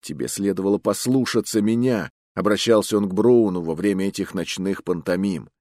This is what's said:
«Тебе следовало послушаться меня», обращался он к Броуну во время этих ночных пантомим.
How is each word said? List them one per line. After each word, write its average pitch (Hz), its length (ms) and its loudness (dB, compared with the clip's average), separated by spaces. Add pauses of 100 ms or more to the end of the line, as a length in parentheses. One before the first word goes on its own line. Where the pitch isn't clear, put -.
«Тебе 69 260 -8
следовало 98 500 0
послушаться 117 840 0
меня», 113 480 0 (240)
обращался 104 640 2
он 101 120 0
к 92 40 -6
Броуну 107 480 4
во 82 140 -4
время 95 320 0
этих 98 260 -6
ночных 95 500 -4
пантомим. 90 640 -2 (120)